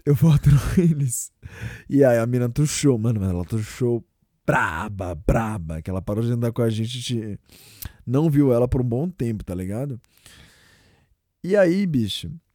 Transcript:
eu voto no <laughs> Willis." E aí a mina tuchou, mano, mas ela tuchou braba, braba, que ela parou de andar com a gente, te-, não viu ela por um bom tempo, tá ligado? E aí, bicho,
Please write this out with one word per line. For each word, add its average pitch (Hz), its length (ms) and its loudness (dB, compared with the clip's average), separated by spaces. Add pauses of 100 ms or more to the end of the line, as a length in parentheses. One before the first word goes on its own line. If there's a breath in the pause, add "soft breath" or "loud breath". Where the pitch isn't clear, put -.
eu 147 100 4
voto 151 340 4
no 143 180 6
<laughs> - 100 -2
Willis." 151 540 0 (580 loud breath)
E 139 140 6
aí 123 140 6
a 117 80 0
mina 123 240 0
tuchou, 143 480 0
mano, 110 220 0
mas 95 100 -2
ela 87 160 -4
tuchou 113 600 -4 (420)
braba, 98 680 -2
braba, 82 680 -2
que - 80 -10
ela 92 120 -4
parou 104 220 -4
de 120 80 -2
andar 117 220 -2
com 123 80 -2
a 117 80 2
gente, 113 340 -6
te-, 110 360 -8 (680 loud breath)
não 143 240 0
viu 143 240 4
ela 120 140 2
por 131 120 -2
um 127 60 0
bom 127 240 -2
tempo, 117 340 -6
tá 92 100 -10
ligado? 110 460 -8 (1400 soft breath)
E 185 120 0
aí, 190 300 4
bicho, 131 460 -2 (240)